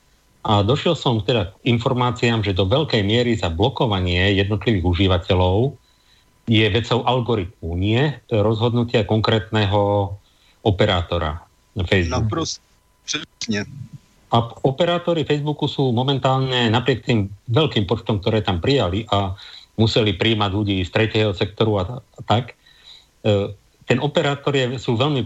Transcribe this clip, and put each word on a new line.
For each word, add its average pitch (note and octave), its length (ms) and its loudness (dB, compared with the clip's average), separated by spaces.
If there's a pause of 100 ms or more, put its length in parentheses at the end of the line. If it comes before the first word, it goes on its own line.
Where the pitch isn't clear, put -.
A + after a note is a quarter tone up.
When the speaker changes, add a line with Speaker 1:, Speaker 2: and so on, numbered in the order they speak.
(440)
Speaker 1:
A G#2 160 2
došiel C3+ 320 2
som A#2 320 -2
teda A2 320 -2
k B2 160 0
informáciám, A#2+ 720 0
že G2+ 80 0
do F#2+ 160 0
veľkej C3 320 0
miery A#2 320 2
za F#2+ 160 -2
blokovanie F#2+ 880 0
jednotlivých G2+ 480 0
užívateľov F#2 880 2 (720)
je A2 240 4
vecou A2+ 400 0
algoritmu, A2 600 -2 (100)
nie A#2+ 320 2 (160)
rozhodnutia A#2 800 0
konkrétneho G#2 1040 0 (480)
operátora F2 800 0 (320)
na F#2+ 160 -4
Facebooku. G#2+ 400 0
Speaker 2:
Naprosto, D3+ 320 -6 (480)
presne. D3+ 560 -6 (680)
Speaker 1:
A A#2+ 160 2 (160)
operátori E3+ 640 0
Facebooku D3 400 -2
sú C3+ 240 -2
momentálne, C3 800 0
napriek B2 320 0
tým G#2 240 0 (240)
veľkým C3+ 320 2
počtom, A2 320 -2
ktoré G#2+ 240 0
tam F2+ 240 -2
prijali F#2 480 0
a G2 240 0 (400)
museli G#2+ 400 2
prijímať G#2+ 400 0
ľudí G#2 240 0
z F2+ 100 -4
tretieho G#2+ 460 0
sektoru G#2+ 400 0
a F#2+ 80 0
ta-, - 160 -10
a - 240 -20
tak, - 320 -2 (680)
e, G2+ 280 0 (320)
ten B2+ 160 0
operátor C#3+ 560 0
je, B2+ 240 -2
sú A#2+ 160 -2
veľmi C#3 300 0